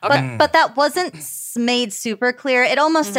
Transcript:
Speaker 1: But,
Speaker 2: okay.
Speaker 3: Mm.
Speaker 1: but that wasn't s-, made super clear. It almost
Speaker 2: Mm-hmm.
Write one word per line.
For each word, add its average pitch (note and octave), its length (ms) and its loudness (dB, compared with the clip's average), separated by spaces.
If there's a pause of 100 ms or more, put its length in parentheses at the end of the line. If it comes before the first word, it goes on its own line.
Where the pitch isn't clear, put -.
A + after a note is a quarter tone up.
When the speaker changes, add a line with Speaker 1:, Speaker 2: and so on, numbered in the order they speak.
Speaker 1:
But, A3 120 0
Speaker 2:
okay. C#4 80 4
Speaker 3:
Mm. C3 180 -4
Speaker 1:
but D4 140 2
that D#4+ 240 2
wasn't D4 400 0
s-, - 420 -12
made A#3+ 340 -2
super A#3+ 400 -4
clear. B3+ 300 0
It B3+ 160 2
almost D#4 300 2
Speaker 2:
Mm-hmm. G3+ 100 -6